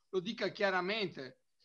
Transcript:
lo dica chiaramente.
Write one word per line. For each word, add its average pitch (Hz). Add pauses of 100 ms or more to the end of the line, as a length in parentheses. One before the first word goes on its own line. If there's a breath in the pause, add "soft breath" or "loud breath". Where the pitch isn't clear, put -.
lo 190
dica 196
chiaramente. 185 (260)